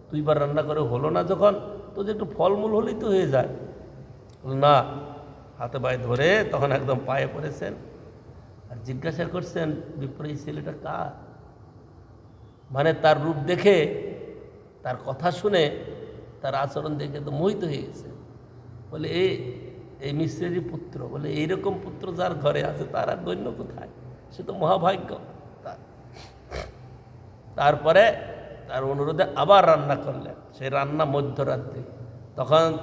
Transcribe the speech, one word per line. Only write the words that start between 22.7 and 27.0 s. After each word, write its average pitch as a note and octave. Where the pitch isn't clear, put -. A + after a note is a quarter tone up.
তার -
আর -
গণ্য -
কোথায়? -
সে F3+
তো G3
মহাভাগ্য F#3
তার।" -